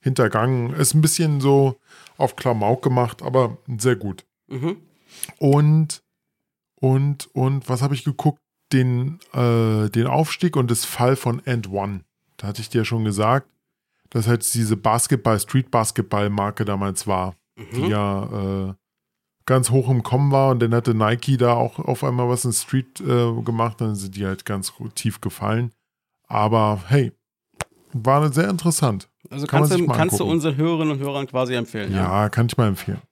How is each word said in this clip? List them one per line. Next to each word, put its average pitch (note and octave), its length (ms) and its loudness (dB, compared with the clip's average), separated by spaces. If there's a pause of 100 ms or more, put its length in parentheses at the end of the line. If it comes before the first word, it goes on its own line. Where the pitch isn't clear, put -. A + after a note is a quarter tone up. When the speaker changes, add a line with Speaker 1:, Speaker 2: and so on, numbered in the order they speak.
Speaker 1:
hintergangen. B2 720 0
Ist C#3+ 220 0
ein D#3 60 6
bisschen D3+ 380 0
so C#3 380 4 (400)
auf - 180 -2
Klamauk A#2 460 0
gemacht, B2 400 0
aber B2+ 360 0 (200)
sehr A#2+ 180 2
gut. G2 300 -10 (240)
Speaker 2:
Mhm. D3+ 260 -6 (640)
Speaker 1:
Und, D3+ 640 4 (720)
und, C#3 580 0
und C3+ 360 -2
was B2 120 0
hab C#3 100 0
ich C3 120 -4
geguckt? - 380 -2 (320)
Den, B2+ 460 0 (140)
äh, A2+ 560 2
den A#2 180 0
Aufstieg D#3 480 0
und B2 160 2
das A2+ 120 -2
Fall B2+ 320 2
von B2 300 -4
And A#2 260 -4
One. G2 300 -4 (360)
Da G2+ 100 -8
hatte G#2 140 -8
ich G#2+ 80 -12
dir A#2 100 0
ja A2 60 0
schon A2+ 200 -2
gesagt, G#2+ 420 0 (640)
dass A2+ 180 0
halt A#2 260 2
diese A2 220 0
Basketball-, A2 640 2
Street-Basketball-Marke G#2 1300 0
damals G2 420 -4
war, F#2 280 -2 (200)
Speaker 2:
Mhm. A2 100 -18 (100)
Speaker 1:
die B2+ 140 -2
ja, G2 800 -2
äh, F#2 40 -12 (720)
ganz C3 240 2
hoch B2 200 2
im B2 120 2
Kommen C#3 300 2
war. C3+ 200 4
Und B2 80 2
dann A#2 140 2
hatte A#2 220 2
Nike A#2 420 2
da A#2+ 160 4
auch A#2+ 240 -2
auf - 260 -4
einmal B2 260 0
was B2 160 -2
in A#2+ 80 -2
Street, - 460 -4
äh, A#2+ 320 0 (120)
gemacht. A2+ 360 -2
Dann A2 160 -2
sind G2 200 -10
die G2 100 -6
halt F#2+ 200 -4
ganz G2 340 -6
ru-, A2 140 -10
tief - 280 -4
gefallen. A2 500 -4 (560)
Aber G#2+ 600 2
hey, C3 240 2 (800)
war C#3 420 2
sehr E3+ 160 2
interessant. D#3 580 0 (220)
Speaker 2:
Also C#3+ 160 -8
Speaker 1:
Kann D3 160 2
man D3+ 80 4
Speaker 2:
kannst F#3+ 40 2
du, F3+ 40 2
Speaker 1:
sich E3+ 100 2
mal B2 80 0
Speaker 2:
kannst D#3+ 180 2
du - 100 0
Speaker 1:
angucken. C#3 80 0
Speaker 2:
unseren D#3+ 260 0
Hörerinnen D#3+ 360 0
und C3+ 60 -4
Hörern C#3 280 -6
quasi B2+ 260 -2
empfehlen, A2 400 -4
ja? F#2+ 300 2
Speaker 1:
Ja, G#2 60 2
kann A#2 180 2
ich - 100 -2
mal A#2 100 4
empfehlen. - 320 -4 (120)